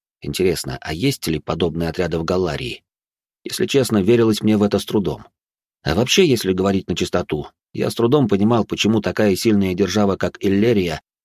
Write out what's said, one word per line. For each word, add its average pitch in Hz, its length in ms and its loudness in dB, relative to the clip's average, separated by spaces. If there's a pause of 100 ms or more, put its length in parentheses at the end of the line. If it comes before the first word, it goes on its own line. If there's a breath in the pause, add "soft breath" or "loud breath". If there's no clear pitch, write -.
(220)
Интересно, 73 600 -2
а 80 120 -8
есть 120 340 -4
ли 78 120 0
подобные 82 500 -2
отряды 82 280 -4
в 82 60 -2
Галларии? 90 600 -4 (600)
Если - 240 -4
честно, 117 340 2
верилось 110 400 2
мне 107 160 2
в 101 60 2
это 101 160 2
с - 60 -10
трудом. 85 400 -4 (580)
А 73 120 0
вообще, 127 300 2
если 113 260 2
говорить 95 380 0
на 87 60 -2
чистоту, 85 520 -4 (260)
я - 160 -2
с - 60 -8
трудом 123 320 2
понимал, 104 380 2
почему 110 360 0
такая 98 340 0
сильная 98 380 2
держава, 98 440 0
как - 260 -6
Иллерия, 98 580 0 (240)